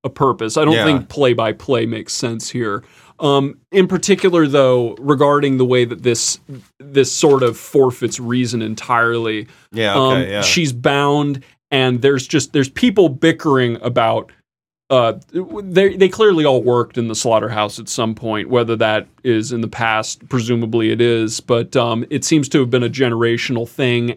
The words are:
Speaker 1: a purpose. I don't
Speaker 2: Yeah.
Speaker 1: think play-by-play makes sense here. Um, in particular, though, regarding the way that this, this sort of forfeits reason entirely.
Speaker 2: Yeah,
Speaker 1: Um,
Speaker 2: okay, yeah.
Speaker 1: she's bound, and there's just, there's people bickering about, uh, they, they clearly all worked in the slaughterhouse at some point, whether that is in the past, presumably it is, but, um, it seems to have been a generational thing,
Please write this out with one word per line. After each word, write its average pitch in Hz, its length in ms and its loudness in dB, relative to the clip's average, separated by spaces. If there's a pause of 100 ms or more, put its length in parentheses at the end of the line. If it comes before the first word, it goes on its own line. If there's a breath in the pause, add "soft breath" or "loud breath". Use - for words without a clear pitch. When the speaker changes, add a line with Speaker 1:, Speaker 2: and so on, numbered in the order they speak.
Speaker 1:
a 135 40 -6
purpose. 120 480 -2
I 156 80 2
don't 156 80 4
Speaker 2:
Yeah. 113 140 2
Speaker 1:
think 139 240 0
play-by-play 117 760 0
makes 113 300 -8
sense 113 340 -8
here. 107 340 -6 (360 soft breath)
Um, 139 400 0 (120)
in 190 180 4
particular, 180 580 2
though, 127 520 2
regarding 143 600 2
the 127 80 2
way 123 180 2
that 117 180 -6
this, - 380 -2 (380)
this 139 340 0
sort 139 300 2
of 117 160 0
forfeits 127 600 0
reason 120 440 -4
entirely. 113 840 -2 (260 soft breath)
Speaker 2:
Yeah, 107 220 0
Speaker 1:
Um, 135 60 2 (140)
Speaker 2:
okay, 90 160 -2
yeah. 101 100 -4
Speaker 1:
she's 139 320 0
bound, 143 720 0 (260 soft breath)
and 127 300 0
there's 135 260 2
just, - 280 -2
there's 143 160 0
people 196 400 2
bickering 135 720 0
about, 113 500 0 (560)
uh, 123 240 2 (200)
they, 185 640 0
they 185 120 4
clearly 185 380 2
all 127 160 4
worked 120 340 0
in 117 120 -2
the 110 60 -6
slaughterhouse 107 640 -2
at 113 120 -14
some 113 240 -2
point, 107 340 -6
whether 117 280 0
that 107 300 0 (160)
is 113 300 0
in 117 80 -4
the 110 80 -4
past, 110 600 -4
presumably 117 600 -2
it 113 120 0
is, 113 380 0
but, 117 360 -2
um, 120 320 0
it 143 160 -4
seems 151 240 0
to 156 120 0
have 123 100 0
been 123 120 2
a 120 60 0
generational 117 800 -2
thing, 120 480 -2